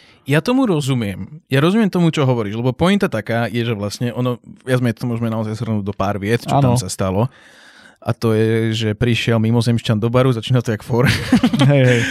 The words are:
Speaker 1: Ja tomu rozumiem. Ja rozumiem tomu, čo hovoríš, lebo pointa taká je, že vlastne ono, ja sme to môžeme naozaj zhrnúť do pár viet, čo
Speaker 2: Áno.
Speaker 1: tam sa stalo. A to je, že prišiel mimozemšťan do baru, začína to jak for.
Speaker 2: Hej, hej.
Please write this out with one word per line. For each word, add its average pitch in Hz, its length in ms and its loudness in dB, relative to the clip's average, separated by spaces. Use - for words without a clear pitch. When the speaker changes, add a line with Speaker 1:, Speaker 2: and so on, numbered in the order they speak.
Speaker 1:
Ja 143 160 0
tomu 254 260 0
rozumiem. 135 840 -2
Ja 131 120 0
rozumiem 190 300 2
tomu, 175 200 2
čo 151 140 0
hovoríš, 117 320 0
lebo 120 160 -2
pointa 185 360 0
taká 113 400 -4
je, 113 140 -4
že 117 140 -2
vlastne 104 360 -6
ono, 123 280 -4
ja 127 140 0
sme 123 140 2
to - 140 -6
môžeme 117 240 -2
naozaj 110 280 -4
zhrnúť 110 260 -4
do 98 100 -6
pár 101 240 -2
viet, 101 240 -2
čo 139 140 -4
Speaker 2:
Áno. 131 180 4
Speaker 1:
tam 120 40 2
sa 107 120 -4
stalo. 98 380 -2
A - 140 -6
to 113 180 -2
je, 110 160 2
že 110 220 -2
prišiel 117 440 0
mimozemšťan 113 600 0
do 104 80 -2
baru, 127 240 2
začína 120 300 0
to 117 100 -4
jak 107 120 -4
for. 120 220 0
Speaker 2:
Hej, 139 180 6
hej. 123 180 4